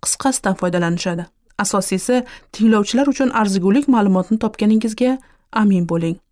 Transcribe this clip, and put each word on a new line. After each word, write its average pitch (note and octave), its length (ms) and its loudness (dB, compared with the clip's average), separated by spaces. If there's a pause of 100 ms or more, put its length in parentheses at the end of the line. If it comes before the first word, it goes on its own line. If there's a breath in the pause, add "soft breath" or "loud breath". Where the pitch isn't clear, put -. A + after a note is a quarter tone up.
qisqasidan - 540 -2
foydalanishadi. F3 720 -4 (320)
Asosiysi, G#3 680 -2 (280 loud breath)
tinglovchilar A3 540 2
uchun C4+ 240 0
arzigulik G3+ 580 0
ma'lumotni G3+ 500 2
topganingizga A3 800 0 (340 soft breath)
amin G3 360 2
bo'ling. E3 280 -2 (160)